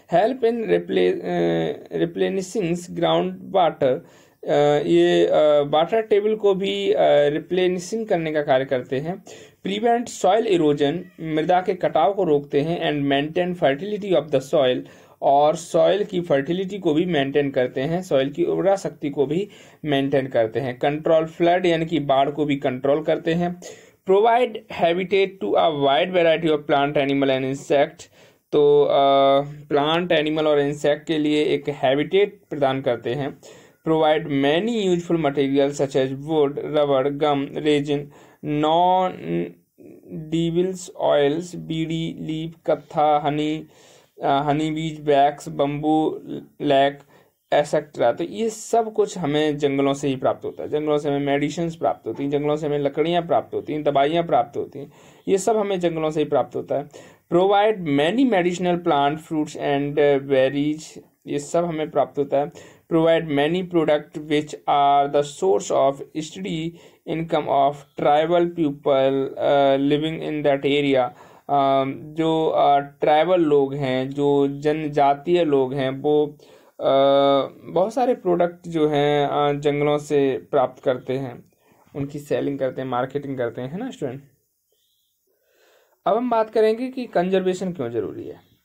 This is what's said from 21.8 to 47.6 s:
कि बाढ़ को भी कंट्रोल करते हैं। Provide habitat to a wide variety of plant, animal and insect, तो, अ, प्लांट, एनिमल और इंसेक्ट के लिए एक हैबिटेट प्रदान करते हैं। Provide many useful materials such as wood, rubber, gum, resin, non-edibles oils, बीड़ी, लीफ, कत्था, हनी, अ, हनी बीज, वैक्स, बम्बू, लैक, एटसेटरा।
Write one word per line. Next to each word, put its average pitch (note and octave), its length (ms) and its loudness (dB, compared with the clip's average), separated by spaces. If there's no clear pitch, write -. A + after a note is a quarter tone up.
कि D#3+ 140 -2
बाढ़ C#3+ 300 2
को D3 140 -2
भी C#3+ 120 -2
कंट्रोल C3+ 460 0
करते D#3+ 320 -2
हैं। F3 260 -4
Provide A3+ 460 4
habitat F#3 440 2
to G3+ 100 -2
a F3+ 160 4
wide D#3 300 2
variety E3 360 2
of D3+ 80 2
plant, C#3+ 380 2
animal C#3 200 2
and C3+ 280 0
insect, D3 460 0
तो, D3 320 6
अ, - 60 0
प्लांट, D3+ 680 -2
एनिमल D#3 340 0
और D3 140 4
इंसेक्ट D3 460 0
के D#3+ 120 -2
लिए D3+ 260 2
एक C#3+ 240 -2
हैबिटेट D3+ 840 0
प्रदान C3+ 320 -2
करते A#2+ 320 -2
हैं। D3 260 -6
Provide D#3 380 2
many F3 680 0
useful E3+ 300 -2
materials C#3 540 0
such C#3+ 160 -2
as C3+ 340 -2
wood, C#3+ 280 0
rubber, C#3+ 640 0
gum, D3 420 -2
resin, D3 360 0
non-edibles E3+ 1080 0
oils, D3 500 0
बीड़ी, D#3+ 680 -6
लीफ, D#3+ 340 -8
कत्था, D3+ 580 0
हनी, D3+ 420 -4
अ, C#3 240 0
हनी D3+ 240 0
बीज, D#3 300 -6
वैक्स, D3 480 2
बम्बू, D3+ 720 0
लैक, C#3 380 2
एटसेटरा। D3 600 0